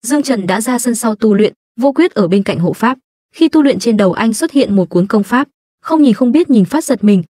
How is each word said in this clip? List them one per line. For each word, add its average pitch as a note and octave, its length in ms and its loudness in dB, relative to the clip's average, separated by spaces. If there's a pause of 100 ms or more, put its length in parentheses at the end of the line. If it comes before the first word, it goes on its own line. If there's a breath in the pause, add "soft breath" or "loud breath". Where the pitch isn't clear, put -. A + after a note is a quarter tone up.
Dương C#4 160 0
Trần A3+ 240 -4
đã F#3+ 140 -2
ra B3 180 -2
sân A#3+ 160 -4
sau A3 200 -4
tu A3 180 0
luyện, G3+ 200 2 (260)
Vô C4+ 120 2
Quyết E4 220 0
ở G3 140 0
bên G3 160 0
cạnh G3 160 -4
hộ E3+ 140 -2
pháp. B3+ 240 -2 (380)
Khi E4 120 2
tu D#4 140 2
luyện C#4 180 2
trên A3 180 0
đầu F#3+ 160 2
anh A3+ 200 -2
xuất D#4+ 180 -4
hiện G#3+ 240 0
một F3+ 140 0
cuốn F3+ 180 0
công G#3 160 0
pháp, C4 240 -2 (340)
không D#4+ 200 0
nhìn B3+ 120 4
không B3 180 0
biết E4 180 2
nhìn G#3+ 160 4
phát - 180 -2
giật B3 200 -2
mình, G3+ 280 2